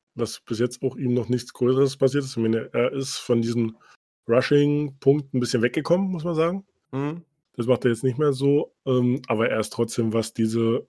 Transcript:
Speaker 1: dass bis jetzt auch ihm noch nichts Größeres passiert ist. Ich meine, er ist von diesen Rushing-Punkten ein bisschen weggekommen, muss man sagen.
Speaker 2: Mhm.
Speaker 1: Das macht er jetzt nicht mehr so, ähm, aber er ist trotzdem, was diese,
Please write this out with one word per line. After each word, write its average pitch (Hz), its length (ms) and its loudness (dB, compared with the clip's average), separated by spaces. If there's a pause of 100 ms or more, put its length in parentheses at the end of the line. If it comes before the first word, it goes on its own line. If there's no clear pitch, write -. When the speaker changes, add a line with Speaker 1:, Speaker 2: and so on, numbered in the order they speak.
(140)
Speaker 1:
dass 117 280 -6
bis 110 180 -6
jetzt 123 240 -2
auch 131 120 -4
ihm 123 200 -2
noch 120 120 0
nichts 120 260 -4
Größeres 131 440 2
passiert 139 260 2
ist. 135 140 -10
Ich 113 60 0
meine, 113 280 0
er 120 200 0
ist 135 260 -6
von 117 240 0
diesen 117 340 -2 (540)
Rushing-Punkten 143 1040 2
ein 127 40 0
bisschen 120 240 0
weggekommen, 165 480 0
muss 165 120 -6
man 170 120 -4
sagen. 175 320 -2 (240)
Speaker 2:
Mhm. 147 320 -4 (300)
Speaker 1:
Das 117 120 -4
macht 120 180 2
er 127 60 2
jetzt 113 140 0
nicht 131 160 -2
mehr 147 140 2
so, 139 420 0 (100)
ähm, 127 420 0
aber 113 220 0
er 113 100 -2
ist 104 140 -6
trotzdem, 113 400 -2
was 110 220 -2
diese, 113 540 0